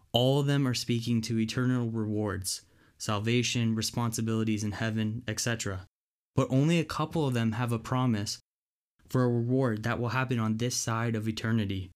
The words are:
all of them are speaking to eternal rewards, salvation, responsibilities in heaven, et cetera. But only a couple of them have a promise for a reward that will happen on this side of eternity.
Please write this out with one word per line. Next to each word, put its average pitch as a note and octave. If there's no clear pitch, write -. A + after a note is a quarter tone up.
all C3
of C#3
them C#3+
are B2
speaking A#2
to A2+
eternal A#2+
rewards, G#2+
salvation, A2+
responsibilities A2
in G#2
heaven, A2
et G#2+
cetera. G2+
But C3
only D3+
a D#3
couple D#3
of B2+
them A#2
have A#2
a A#2
promise A#2
for B2+
a B2
reward A#2+
that A2+
will A#2
happen B2+
on A2
this A#2+
side A2+
of A2
eternity. G#2+